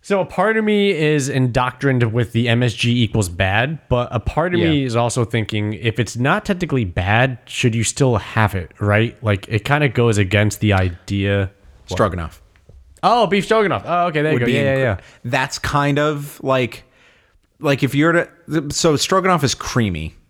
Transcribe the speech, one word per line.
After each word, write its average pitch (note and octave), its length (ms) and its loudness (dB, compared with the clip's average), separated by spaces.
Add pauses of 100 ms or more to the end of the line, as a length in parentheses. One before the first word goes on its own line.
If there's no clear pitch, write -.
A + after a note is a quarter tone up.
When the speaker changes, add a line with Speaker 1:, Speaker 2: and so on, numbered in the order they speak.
Speaker 1:
so G3 180 0
a E3+ 60 0
part G#3+ 320 0
of G#3+ 80 0
me G3+ 260 2
is D3+ 380 0
indoctrined B2+ 840 0
with A#2 220 -2
the A#2 160 2
M A#2 140 2
S A#2 100 0
G A#2+ 300 0
equals G2+ 260 0
bad, G2+ 580 0
but B2 240 0
a A#2+ 80 -2
part F3 340 -2
of E3+ 60 2
me D#3 220 2
Speaker 2:
Yeah. C3 40 -2
Speaker 1:
is A#2 120 -4
also A#2+ 260 0
thinking, G#2+ 500 -2
if A2 260 -2
it's A2+ 180 -4
not D#3 280 0
technically D#3 400 -2
bad, A2 600 0
should A#2 300 -2
you A#2 100 0
still B2+ 320 0
have G#2+ 380 -2
it, F2 160 -8 (100)
right? G#2 420 0
Like, G#2 240 -2
it A2+ 160 -2
kinda D3 240 0
goes A#2 300 2
against G#2 420 2
the G#2 140 2
idea. G2 760 -2 (380)
What? - 100 -10
Speaker 2:
Stroganoff. F2 440 -2 (640)
Speaker 1:
Oh, A3 240 4
beef G3 160 0
stroganoff. G3+ 420 0
Oh, F3 220 -2
okay, D3+ 140 -2
there D#3 100 0
you D3+ 40 2
Speaker 2:
Would A#2+ 60 0
Speaker 1:
go. A#2+ 40 0
Speaker 2:
be A#2+ 80 0
Speaker 1:
Yeah, C#3+ 80 0
yeah, C3+ 140 0
Speaker 2:
incre- B2 220 0
Speaker 1:
yeah. - 60 -16 (220)
Speaker 2:
That's C3 340 -4
kind C#3+ 400 0
of D3 440 -4
like, C3 400 -2 (760)
like, C#3 240 0
if B2+ 120 -2
you're D#3+ 180 4
to, D3+ 580 -4
so D#3+ 240 2
stroganoff F3+ 480 2
is A#2+ 120 0
creamy. E2+ 600 -4 (140)